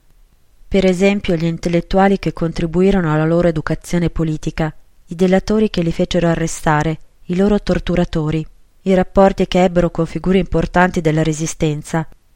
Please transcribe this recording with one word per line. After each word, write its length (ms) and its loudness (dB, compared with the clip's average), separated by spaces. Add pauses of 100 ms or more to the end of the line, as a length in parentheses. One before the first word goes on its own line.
(640)
Per 200 2
esempio 500 2
gli 80 -2
intellettuali 720 0
che 140 -4
contribuirono 840 0
alla 120 2
loro 240 2
educazione 600 -2
politica, 640 -4 (340)
i 80 -12
delatori 540 2
che 120 -4
li 100 -2
fecero 380 0
arrestare, 720 -2 (260)
i 100 -4
loro 260 2
torturatori, 840 -2 (360)
i 100 2
rapporti 520 4
che 160 2
ebbero 300 2
con 140 -2
figure 320 -2
importanti 640 0
della 200 2
Resistenza, 840 -4 (280)